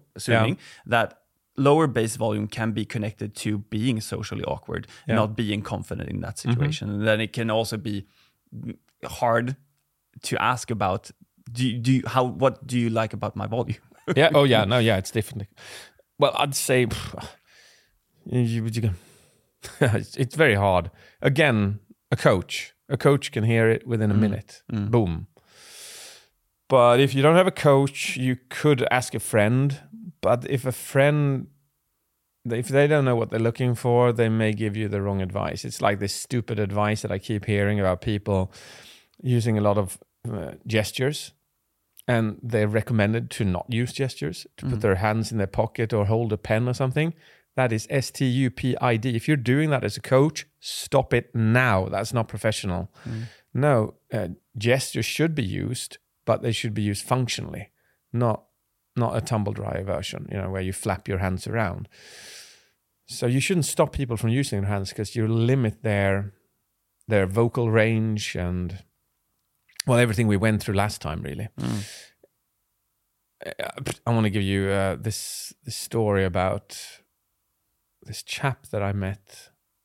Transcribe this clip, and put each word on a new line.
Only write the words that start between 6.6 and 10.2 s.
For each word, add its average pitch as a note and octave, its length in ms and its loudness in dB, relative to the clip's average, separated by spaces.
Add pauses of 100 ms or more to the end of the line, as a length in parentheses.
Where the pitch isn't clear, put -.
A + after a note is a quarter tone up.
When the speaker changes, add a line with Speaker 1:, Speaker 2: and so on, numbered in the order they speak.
Speaker 2:
And G#2 160 -2
then A2 140 2
it G#2+ 140 -4
can A2+ 160 -4
also A2 260 -2
be G#2 300 -6 (1000)
hard A#2+ 520 -2 (680)